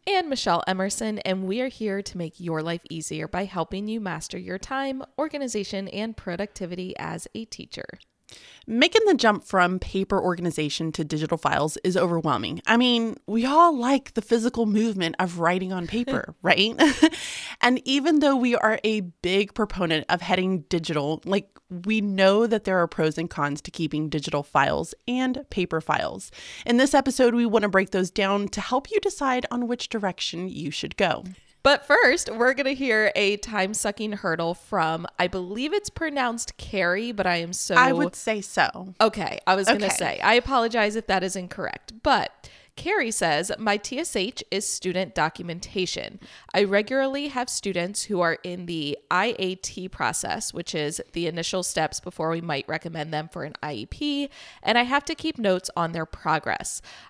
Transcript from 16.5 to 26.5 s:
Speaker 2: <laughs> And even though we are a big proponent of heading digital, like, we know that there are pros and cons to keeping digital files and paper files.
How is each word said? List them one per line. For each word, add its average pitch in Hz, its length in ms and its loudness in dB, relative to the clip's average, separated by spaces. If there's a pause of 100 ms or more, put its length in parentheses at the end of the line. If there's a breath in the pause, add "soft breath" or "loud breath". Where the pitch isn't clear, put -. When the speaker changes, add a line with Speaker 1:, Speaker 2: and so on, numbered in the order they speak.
Speaker 2:
<laughs> 311 360 6 (480 loud breath)
And 247 240 4
even 277 320 4
though 277 180 6
we 240 180 2
are 220 300 4
a 220 160 0
big 185 540 0
proponent 175 560 0
of 170 100 2
heading 185 480 0
digital, 156 560 -2
like, 196 240 0 (360)
we 220 180 -2
know 196 440 4
that 214 180 0
there 185 140 2
are 170 80 4
pros 156 300 0
and 165 140 -4
cons 143 320 -2
to - 80 -14
keeping 151 400 -2
digital 147 320 -2
files 143 520 0 (140)
and 254 400 -2
paper 175 320 -2
files. - 500 -4 (360 loud breath)